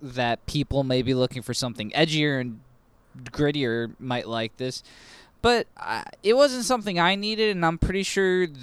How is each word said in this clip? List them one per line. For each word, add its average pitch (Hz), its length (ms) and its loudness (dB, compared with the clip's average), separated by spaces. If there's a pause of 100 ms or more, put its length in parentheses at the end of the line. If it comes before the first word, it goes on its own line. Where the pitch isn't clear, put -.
that 123 460 -2
people 139 360 0
may 127 200 0
be 127 100 0
looking 127 300 0
for 123 100 -6
something 113 380 -6
edgier 151 500 0
and 120 200 -8 (640)
grittier 120 720 0
might 123 280 -6
like 113 300 -4
this. 127 240 -6 (600)
But 233 240 4 (100)
I, 107 260 -6 (200)
it 208 120 6
wasn't 254 300 4
something 208 340 0
I 175 160 4
needed, 214 400 0
and 175 100 -2
I'm 165 140 2
pretty 190 240 0
sure 185 440 2
th-, 147 160 -10